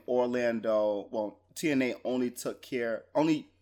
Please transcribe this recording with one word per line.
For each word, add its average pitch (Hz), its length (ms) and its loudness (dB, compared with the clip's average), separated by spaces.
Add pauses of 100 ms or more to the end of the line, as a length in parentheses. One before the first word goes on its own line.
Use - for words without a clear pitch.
Orlando, 113 1040 2
well, 104 300 -6 (120)
T - 160 -2
N 131 120 2
A 123 140 0 (100)
only 123 260 0
took 120 300 -8
care, 117 420 -4 (100)
only 156 340 2 (140)